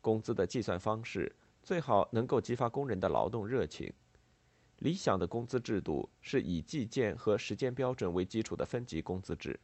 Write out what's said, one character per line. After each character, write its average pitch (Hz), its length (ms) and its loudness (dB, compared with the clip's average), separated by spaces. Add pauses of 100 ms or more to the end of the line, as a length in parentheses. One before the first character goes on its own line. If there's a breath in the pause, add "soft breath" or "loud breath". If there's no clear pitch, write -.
工 110 220 2
资 120 100 -2
的 98 140 4
计 117 160 -2
算 95 180 0
方 110 240 -2
式 92 260 -2 (320 soft breath)
最 - 160 0
好 110 340 4
能 113 140 2
够 127 140 4
激 120 140 -2
发 120 140 0
工 139 200 -2
人 98 100 0
的 95 80 2
劳 67 220 4
动 110 180 -2
热 113 200 0
情。 - 260 -8 (880 soft breath)
理 151 120 0
想 139 260 2
的 87 80 2
工 117 200 -4
资 123 120 -2
制 113 220 0
度 73 260 -2 (140)
是 - 220 0
以 82 180 0
计 123 240 -4
件 104 320 0
和 104 200 4
时 107 200 -4
间 127 180 0
标 127 200 0
准 95 180 0
为 92 140 2
基 110 160 -2
础 - 120 -4
的 - 100 -2
分 123 200 -4
级 80 160 -4
工 92 220 -4
资 87 120 -4
制。 - 300 -6